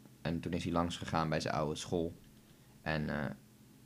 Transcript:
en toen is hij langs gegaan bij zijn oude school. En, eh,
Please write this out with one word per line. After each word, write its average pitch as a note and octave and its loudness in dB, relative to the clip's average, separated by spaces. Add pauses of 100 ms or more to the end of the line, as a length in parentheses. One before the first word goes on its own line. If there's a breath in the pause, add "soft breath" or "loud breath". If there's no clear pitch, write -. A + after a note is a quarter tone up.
(220)
en E2 0
toen E2+ -4
is F2 0
hij F2 0
langs E2+ 2
gegaan D#2+ 0
bij D#2 2
zijn - 0
oude D#2 0
school. E2+ -2 (680 soft breath)
En, D#2 0
eh, D2 -2 (560)